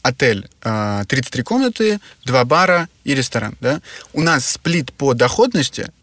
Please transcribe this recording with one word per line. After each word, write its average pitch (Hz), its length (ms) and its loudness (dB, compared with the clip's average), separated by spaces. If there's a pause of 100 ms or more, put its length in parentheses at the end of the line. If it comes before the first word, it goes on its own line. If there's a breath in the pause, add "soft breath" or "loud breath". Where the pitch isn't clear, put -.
Отель, 123 460 0 (160)
э, 104 460 -2
тридцать 131 240 -2
три 123 100 -4
комнаты, 226 560 0 (260 loud breath)
два 127 200 2
бара 170 420 2 (160)
и 139 100 -2
ресторан, 120 460 -4
да. 131 220 -2 (320 loud breath)
У 147 80 -2
нас 165 240 2
сплит 165 480 -2
по 139 200 0
доходности 143 760 0 (120)